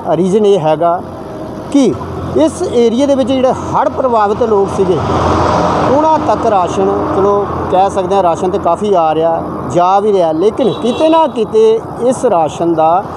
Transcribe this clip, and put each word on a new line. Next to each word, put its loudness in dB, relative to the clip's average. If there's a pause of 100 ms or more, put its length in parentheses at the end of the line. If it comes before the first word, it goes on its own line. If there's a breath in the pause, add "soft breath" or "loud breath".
(100)
ਰੀਜ਼ਨ 2
ਇਹ 4
ਹੈਗਾ 0 (720)
ਕਿ 4 (420)
ਇਸ 0 (100)
ਏਰੀਆ 2
ਦੇ 2
ਵਿੱਚ 0
ਜਿਹੜੇ 0
ਹੜ੍ਹ -2
ਪ੍ਰਭਾਵਿਤ 0
ਲੋਕ 2
ਸੀਗੇ, 2 (960)
ਉਹਨਾਂ 2
ਤੱਕ -2
ਰਾਸ਼ਨ, 0 (100)
ਚਲੋ 2 (240)
ਕਹਿ 2
ਸਕਦੇ -2
ਹਾਂ 2
ਰਾਸ਼ਨ 0
ਤੇ -2
ਕਾਫੀ 0
ਆ 2
ਰਿਹਾ, 0 (320)
ਜਾ 2
ਵੀ 2
ਰਿਹਾ, 2
ਲੇਕਿਨ 0
ਕਿਤੇ 0
ਨਾ 4
ਕਿਤੇ 0 (220)
ਇਸ 0
ਰਾਸ਼ਨ 0
ਦਾ 2 (120)